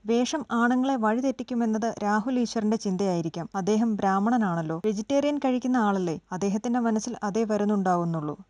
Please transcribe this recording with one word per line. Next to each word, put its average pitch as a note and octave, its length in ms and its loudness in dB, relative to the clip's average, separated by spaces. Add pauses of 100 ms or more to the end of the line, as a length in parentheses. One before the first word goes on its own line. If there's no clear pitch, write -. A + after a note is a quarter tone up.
വേഷം A#3+ 460 0
ആണുങ്ങളെ B3+ 440 2
വഴിതെറ്റിക്കുമെന്നത് A#3 960 0 (100)
രാഹുൽ G#3+ 360 0
ഈശ്വറിന്റെ A3 380 0
ചിന്തയായിരിക്കാം. F3+ 800 -2
അദ്ദേഹം G#3+ 400 2
ബ്രാഹ്മണനാണല്ലോ, F#3+ 920 0
വെജിറ്റേറിയൻ C#4 520 0
കഴിക്കുന്ന B3+ 400 0
ആളല്ലേ, G3 420 2 (120)
അദ്ദേഹത്തിന്റെ G3+ 480 0
മനസ്സിൽ A3+ 440 -2
അതേ G#3 200 0
വരുന്നുണ്ടാവുന്നുള്ളൂ. F#3 920 0 (120)